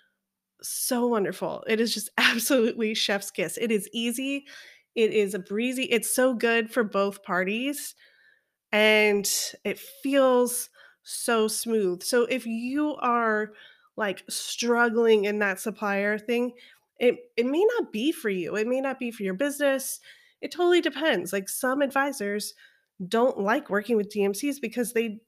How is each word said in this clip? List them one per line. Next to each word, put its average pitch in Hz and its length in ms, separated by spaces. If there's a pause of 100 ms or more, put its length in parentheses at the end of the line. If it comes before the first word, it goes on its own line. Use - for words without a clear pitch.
(600)
so - 460
wonderful. 190 600
It 220 120
is 226 140
just - 200
<laughs> - 40
absolutely 233 760
chef's 202 380
kiss. 165 260
It 233 140
is 202 220
easy. 262 520 (480)
It 220 200
is 202 200
a 202 60
breezy, 247 440
it's - 300
so 254 200
good 226 360
for 247 140
both 196 400
parties, 214 720 (800)
and 214 520 (380)
it 196 160
feels 254 880 (340)
so 226 440
smooth. 214 560
So 240 200
if 254 220
you 254 540
are, 220 540 (440)
like, 202 320
struggling 233 960
in 208 140
that 196 200
supplier 202 580
thing, 240 360 (460)
it, 240 160 (200)
it 240 100
may 302 200 (120)
not 294 140
be 247 200
for 233 180
you. 175 260
It 214 120
may 254 140
not 269 180
be 240 120
for 220 120
your 190 100
business. 277 640 (420)
It 277 100
totally 349 300
depends. 285 520
Like, 196 160
some 269 320
advisors 269 720 (540)
don't 247 320
like 220 300
working 214 280
with 202 120
D 208 140
M 202 100
Cs 277 260
because 233 340
they, 226 340